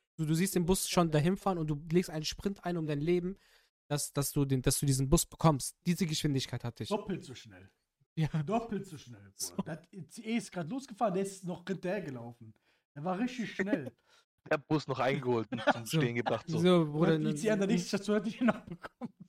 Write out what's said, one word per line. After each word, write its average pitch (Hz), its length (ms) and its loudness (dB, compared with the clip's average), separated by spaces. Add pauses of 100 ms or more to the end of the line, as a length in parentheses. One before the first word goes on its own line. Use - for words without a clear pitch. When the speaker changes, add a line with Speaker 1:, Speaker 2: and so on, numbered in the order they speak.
(180)
Speaker 1:
Du, 160 80 -2
du 151 80 2
siehst 185 220 2
den 180 100 2
Bus 185 240 2
schon 170 200 4
dahin 156 280 4
fahren 190 200 -2
und 156 100 -2
du 147 220 -2
legst 175 200 2
einen 156 160 -6
Sprint - 400 -6
ein 175 100 -2
um 165 100 -2
dein 147 140 -2
Leben, 175 380 0 (520)
dass, 147 220 -2
dass 143 220 -2
du 143 120 2
den, 131 160 2
dass - 180 2
du - 60 0
diesen 135 240 2
Bus - 160 6
bekommst. - 600 2
Diese 180 200 2
Geschwindigkeit 143 600 -2
hatte 117 180 -8
ich. 104 60 -8
Speaker 2:
Doppelt 202 340 -4
so 131 100 -16
schnell. 98 380 -20 (460)
Speaker 1:
Ja. 156 100 2 (160)
Speaker 2:
Doppelt 214 440 -2
so 147 100 -14
schnell, 113 240 -18
Bruder. 101 160 -20
Speaker 1:
So. - 260 -8
Speaker 2:
Das 165 160 -10 (140)
I 180 160 -14
C - 140 -18
E 220 140 -2
ist - 140 -6
grad 165 180 -6
losgefahren, 226 440 -4
der 190 100 0
ist 190 220 -10
noch 175 200 -8
hinterhergelaufen. 139 880 -8 (420)
Der 143 100 -8
war 180 120 -2
richtig 240 380 -4
schnell. 190 420 -2
Speaker 3:
<laughs> - 40 -20 (500)
Der 156 80 2
Bus 147 280 0
noch 131 120 -2
eingeholt 123 520 2
und 247 80 -2 (140)
zum 117 140 -10
Speaker 1:
So. 160 100 0
Speaker 3:
Stehen 127 180 2
gebracht, 117 320 -2
so. 165 120 -2
Speaker 1:
So, 175 260 6
Bruder, 156 300 4
Speaker 2:
Und 156 80 2
Speaker 1:
ne 214 80 2
Speaker 2:
I 151 40 0
C 214 120 -2
E - 20 4
an 214 80 4
der 190 100 2
nächsten 180 200 2
Station 208 300 0
hat 208 100 -2
die 226 160 -4
noch 226 180 4
bekommen. - 500 -12 (180)